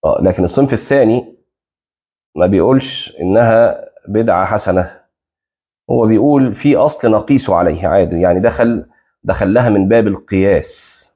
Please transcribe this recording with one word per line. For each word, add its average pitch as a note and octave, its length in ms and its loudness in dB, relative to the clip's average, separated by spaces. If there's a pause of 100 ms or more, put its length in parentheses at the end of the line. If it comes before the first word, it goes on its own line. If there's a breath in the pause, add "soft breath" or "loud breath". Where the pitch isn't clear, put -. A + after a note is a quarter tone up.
آه، D#2 180 0
لكن F#2 220 0
الصنف C3+ 280 0
الثاني A#2+ 640 0 (1000)
ما F2 100 0
بيقولش G2+ 720 0
إنها A2+ 640 0 (240)
بدعة G2+ 380 0
حسنة، F#2 540 -4 (880)
هو A#2+ 160 2
بيقول B2 480 2
في C#3+ 220 0
أصل A#2+ 340 0
نقيس A2 400 0
عليه F2 380 -2
عادي، E2+ 320 0
يعني F2+ 200 2
دخل، A#2 460 -2 (380)
دخل F#2+ 300 -2
لها A#2+ 160 2
من G2 180 2
باب A2+ 180 2
القياس. F#2+ 880 -4 (220)